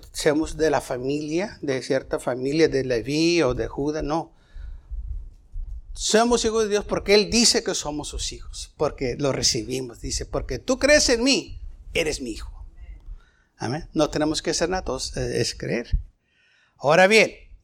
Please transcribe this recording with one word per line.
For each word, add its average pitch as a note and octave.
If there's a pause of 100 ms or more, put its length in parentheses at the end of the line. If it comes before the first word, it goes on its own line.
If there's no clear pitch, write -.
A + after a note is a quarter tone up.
(140)
seamos D3+
de D#3
la C3+
familia, D3
de C3
cierta C#3+
familia, C#3
de C3
Leví D3+
o B2+
de A#2+
Judá, D3+
no. D#3 (1600)
Somos A#3
hijos A3
de G#3
Dios G3+
porque G3
Él G#3
dice A3+
que F#3+
somos D3
sus -
hijos, -
porque C#3
lo C#3
recibimos. B2
Dice, -
"Porque C3
tú B3+
crees D4
en A#3
mí, B3+ (340)
eres D#3
mi A#2+
hijo." - (920)
Amén. C3+
No D3+
tenemos D3+
que F3
hacer E3
nada, F#3
todos, B2+
eh, B2
es -
creer. - (800)
Ahora E3+
bien, G#3 (300)